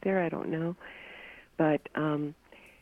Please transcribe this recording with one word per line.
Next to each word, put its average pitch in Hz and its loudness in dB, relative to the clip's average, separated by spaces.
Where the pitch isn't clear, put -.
there. 190 4
I 165 0
don't - -4
know. 165 0
But, 156 4
um, 151 0